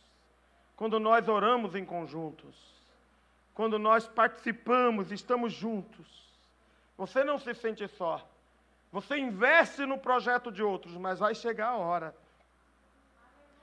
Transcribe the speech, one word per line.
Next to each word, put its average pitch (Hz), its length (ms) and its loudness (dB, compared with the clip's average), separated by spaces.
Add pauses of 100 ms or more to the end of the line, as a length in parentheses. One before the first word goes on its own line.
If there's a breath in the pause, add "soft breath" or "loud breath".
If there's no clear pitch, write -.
(760)
quando 220 240 -2
nós 220 300 4
oramos 208 480 2
em 190 80 -6
conjuntos, 160 720 -10 (960)
quando 214 240 0
nós 220 300 4
participamos, 233 1040 2
estamos 240 400 -2
juntos. 185 840 -10 (640)
Você 190 240 -2
não 285 160 0
se 233 160 -8
sente 220 320 -6
só. 165 420 -6 (640)
Você 233 260 -6
investe 269 720 2
no 269 120 -4
projeto 247 520 0
de 202 140 -6
outros, 175 320 -4
mas 185 240 -6
vai 214 120 0
chegar 226 360 -4
a 247 80 -2
hora 170 400 -4 (1500)